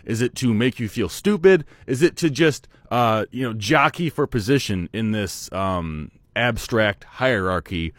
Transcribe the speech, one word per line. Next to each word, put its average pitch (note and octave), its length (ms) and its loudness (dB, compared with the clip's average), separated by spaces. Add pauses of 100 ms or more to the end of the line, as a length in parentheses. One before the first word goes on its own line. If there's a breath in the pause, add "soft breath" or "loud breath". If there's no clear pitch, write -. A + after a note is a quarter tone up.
Is A#2 160 -2
it B2 140 -2
to A#2+ 180 0
make A#2+ 260 0
you A2 80 -4
feel A2 220 -4
stupid? F#3+ 560 4 (200 soft breath)
Is C3 140 -2
it E3 160 2
to E3 140 0
just, D3 360 0 (240 soft breath)
uh, A2 400 2
you B2+ 120 -6
know, A#2+ 100 -4
jockey D3 560 2
for C#3+ 180 -2
position G#2+ 680 0
in G#2+ 180 0
this, G#2 400 -4
um, F2 600 -4 (220)
abstract A2+ 720 0
hierarchy F#2 960 -2